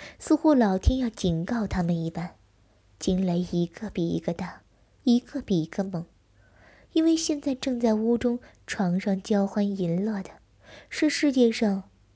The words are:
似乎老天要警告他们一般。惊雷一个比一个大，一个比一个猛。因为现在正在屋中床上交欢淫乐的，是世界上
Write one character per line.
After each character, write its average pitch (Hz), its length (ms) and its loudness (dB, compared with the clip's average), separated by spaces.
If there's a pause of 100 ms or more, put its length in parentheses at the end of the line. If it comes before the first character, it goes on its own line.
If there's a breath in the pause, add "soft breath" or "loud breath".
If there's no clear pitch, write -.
(180 loud breath)
似 - 160 2
乎 302 200 4
老 202 240 4
天 262 200 2
要 240 120 -2
警 170 340 -2
告 226 220 -2
他 185 160 -2
们 170 120 0
一 165 140 -4
般。 170 280 -10 (640)
惊 185 280 0
雷 175 140 0 (100)
一 175 160 0
个 202 240 -10
比 170 180 -2
一 165 100 -2
个 170 140 -4
大， 175 300 -10 (420)
一 240 160 4
个 - 220 -10
比 175 200 0
一 160 40 -4
个 190 180 -6
猛。 180 220 -8 (880 soft breath)
因 320 100 2
为 330 100 4
现 320 240 -2
在 285 160 -2
正 254 240 -4
在 233 140 2
屋 220 240 2
中 240 240 -2 (260 soft breath)
床 180 320 0
上 190 240 -2
交 202 240 2
欢 202 300 -2
淫 175 260 0
乐 208 200 -4
的， - 80 -14 (580 loud breath)
是 - 220 0
世 285 200 2
界 240 220 4
上 202 380 -2 (260)